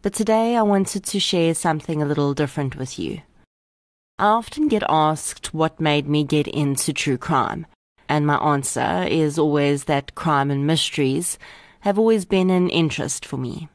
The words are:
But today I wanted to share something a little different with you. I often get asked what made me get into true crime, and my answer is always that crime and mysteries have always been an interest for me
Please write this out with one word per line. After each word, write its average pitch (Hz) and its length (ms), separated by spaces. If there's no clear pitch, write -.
But 202 100
today 226 420
I 233 60
wanted 196 440
to 202 140
share 165 340
something 156 480
a 151 40
little 143 280
different 139 420
with 127 240
you. - 220
I 202 80
often 233 400
get 220 200
asked - 680
what 160 280
made 147 260
me 151 160
get 147 240
into 143 460
true 135 240
crime, 160 480
and 147 200
my 147 100
answer 143 720
is 156 300
always 147 460
that 139 280
crime 143 380
and 139 160
mysteries 156 720
have 202 160
always 220 280
been 185 240
an 180 200
interest - 560
for 139 120
me 131 380